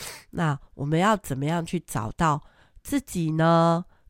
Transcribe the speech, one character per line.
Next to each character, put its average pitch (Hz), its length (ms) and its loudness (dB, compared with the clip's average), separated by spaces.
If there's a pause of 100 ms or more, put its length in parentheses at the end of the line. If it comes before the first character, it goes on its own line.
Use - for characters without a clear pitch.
(320)
那 156 280 -2 (140)
我 - 120 -8
们 151 140 0
要 214 160 4
怎 143 220 -6
么 135 80 -4
样 165 200 -2
去 175 140 -4
找 110 320 -6
到 156 300 0 (420)
自 - 160 -2
己 165 320 -4
呢？ 165 540 4 (240)